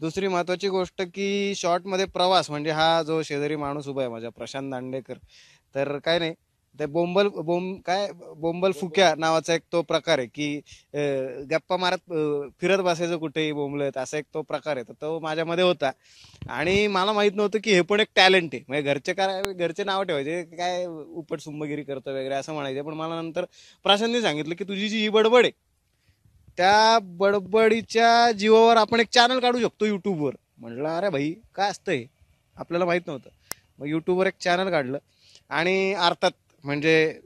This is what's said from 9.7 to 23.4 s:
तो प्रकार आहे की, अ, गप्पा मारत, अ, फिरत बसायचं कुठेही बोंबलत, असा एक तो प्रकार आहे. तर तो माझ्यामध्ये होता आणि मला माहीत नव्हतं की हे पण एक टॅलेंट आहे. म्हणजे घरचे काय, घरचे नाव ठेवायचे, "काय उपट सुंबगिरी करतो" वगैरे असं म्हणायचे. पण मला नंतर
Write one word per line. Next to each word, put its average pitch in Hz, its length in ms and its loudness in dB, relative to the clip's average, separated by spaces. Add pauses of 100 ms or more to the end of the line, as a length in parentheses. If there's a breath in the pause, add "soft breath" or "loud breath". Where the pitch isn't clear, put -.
तो 170 100 0
प्रकार 160 360 0
आहे 123 80 -4
की, 147 340 -6 (340 loud breath)
अ, 143 40 -4 (520)
गप्पा 160 260 -2
मारत, 180 360 -2
अ, 147 360 -2 (120)
फिरत 180 180 2
बसायचं 175 380 0
कुठेही 156 360 -4
बोंबलत, 143 440 -4
असा 131 220 -6
एक 147 60 -8 (100)
तो 156 80 -4
प्रकार 147 340 -6
आहे. 120 120 -8
तर - 40 -20
तो 156 280 -8
माझ्यामध्ये 160 440 -2
होता 165 260 2 (580 loud breath)
आणि 170 380 0
मला 196 260 0
माहीत 208 220 2
नव्हतं 208 300 0
की 214 100 4
हे 175 60 8
पण 202 200 2
एक 214 140 2
टॅलेंट 185 400 6
आहे. 120 140 -10
म्हणजे 143 140 -2
घरचे 143 300 -2
काय, 190 300 -2
घरचे 185 420 -4
नाव 196 180 -2
ठेवायचे, 165 400 -4
"काय 175 440 -6
उपट 165 540 -12
सुंबगिरी 151 420 -8
करतो" 135 280 -10
वगैरे 135 240 -6
असं 139 180 -6
म्हणायचे. 139 300 -6
पण 156 120 -10
मला 160 280 -8
नंतर 165 220 -6 (380 loud breath)